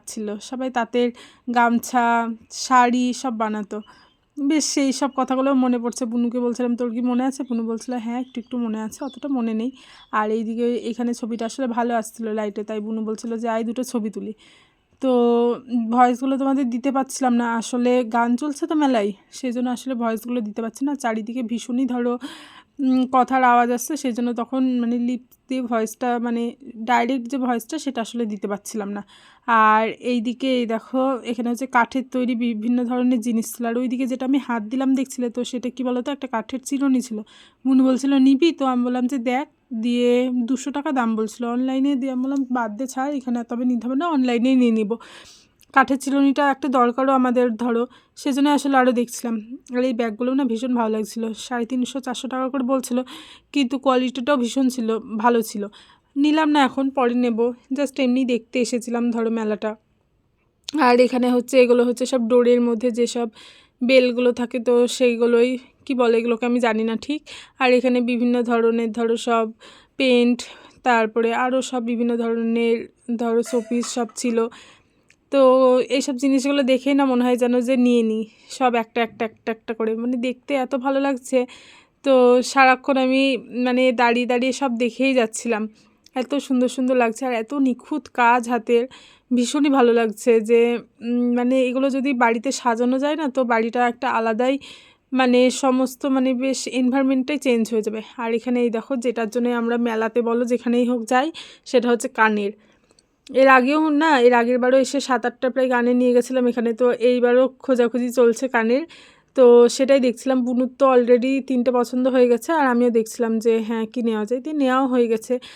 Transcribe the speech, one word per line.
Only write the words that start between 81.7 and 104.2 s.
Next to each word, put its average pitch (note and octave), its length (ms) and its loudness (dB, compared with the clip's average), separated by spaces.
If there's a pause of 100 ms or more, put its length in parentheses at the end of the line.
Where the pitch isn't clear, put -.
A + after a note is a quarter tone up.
তো B3+ 400 6
সারাক্ষণ C4 540 4
আমি C4 400 2 (280)
মানে B3+ 280 2
দাঁড়িয়ে A#3+ 340 2
দাঁড়িয়ে B3 260 0
সব B3+ 260 -4
দেখেই B3 360 0
যাচ্ছিলাম, A3 540 -2 (460)
এত B3+ 200 -6
সুন্দর B3+ 340 0
সুন্দর B3+ 280 -2
লাগছে A#3 300 0
আর B3+ 60 -4
এত A3+ 220 -6
নিখুঁত C4+ 600 -2
কাজ A#3+ 340 2
হাতের, A#3+ 380 0 (480)
ভীষণই C#4 360 2
ভালো B3 220 4
লাগছে A3+ 480 2
যে, A#3 380 2 (220)
উম, A#3+ 340 0
মানে B3 280 2
এগুলো C4 280 0
যদি C4+ 220 -2
বাড়িতে A#3+ 400 0
সাজানো B3 460 0
যায় D4 180 -2
না, D#4 120 -2
তো B3+ 160 -2
বাড়িটা A#3 440 0
একটা A#3+ 220 -4
আলাদাই A#3 480 0 (540)
মানে B3+ 380 4
সমস্ত C4 560 -2
মানে C4 280 0
বেশ C4 320 -4
এনভায়রনমেন্টটাই C4 720 0
চেঞ্জ A#3 320 0
হয়ে A3 120 0
যাবে। G#3+ 200 -6 (140)
আর A#3 180 -4
এখানে A#3+ 260 -2
এই A#3+ 100 2
দেখো A3+ 260 -4
যেটার A#3 340 -2
জন্য A#3+ 180 -2
আমরা A#3 280 -2
মেলাতে A3+ 460 -2
বলো A#3 220 0
যেখানেই A#3+ 440 0
হোক A#3+ 160 -2
যাই, C4+ 280 0 (320)
সেটা A#3+ 240 0
হচ্ছে A#3+ 200 0
কানের। G#3+ 440 0 (840)
এর C4+ 140 6
আগেও C4+ 400 4
না, D4 320 2